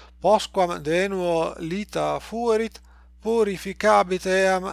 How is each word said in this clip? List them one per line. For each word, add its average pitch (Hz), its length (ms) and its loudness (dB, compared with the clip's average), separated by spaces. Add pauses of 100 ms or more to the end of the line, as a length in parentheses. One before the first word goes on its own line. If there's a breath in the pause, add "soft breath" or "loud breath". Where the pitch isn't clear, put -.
(220 loud breath)
postquam 180 640 2
denuo 175 720 0
lita 160 640 -4
fuerit, 226 600 -2 (440 soft breath)
purificabit 202 1040 0
eam 185 480 2